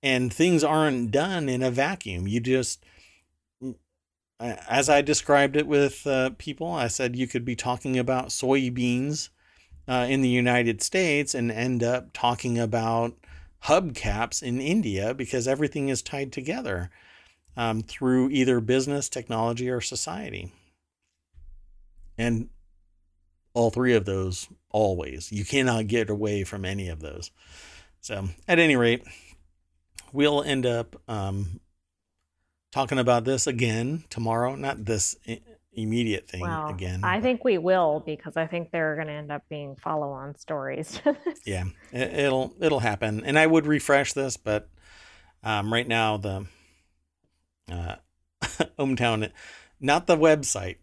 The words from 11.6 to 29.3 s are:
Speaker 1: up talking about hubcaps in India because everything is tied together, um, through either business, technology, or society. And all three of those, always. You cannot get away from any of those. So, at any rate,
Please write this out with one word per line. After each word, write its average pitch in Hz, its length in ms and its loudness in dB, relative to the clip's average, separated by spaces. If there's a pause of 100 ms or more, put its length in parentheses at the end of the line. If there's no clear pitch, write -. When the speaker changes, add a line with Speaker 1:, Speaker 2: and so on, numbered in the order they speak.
Speaker 1:
up 123 300 0
talking 120 460 0
about 117 560 0 (500)
hubcaps 117 800 0
in 123 180 -2
India 127 540 0
because 127 320 -2
everything 139 420 0
is 131 140 -2
tied 139 300 -8
together, 135 580 -4 (680)
um, 113 240 -2
through 127 500 2
either 127 300 4
business, 131 480 0
technology, 117 640 -2
or 127 100 -2
society. - 720 -8 (1700)
And 117 300 -2 (1040)
all 117 160 4
three 123 240 2
of 107 100 4
those, 95 440 -4 (220)
always. 87 600 -2
You 104 140 -4
cannot 123 420 2
get 110 220 2
away 104 360 -2
from 98 200 -8
any 95 240 -4
of 80 120 -8
those. 73 300 -12 (680)
So, 98 280 -8 (200)
at 175 100 6
any 160 180 6
rate, 117 280 4 (1080)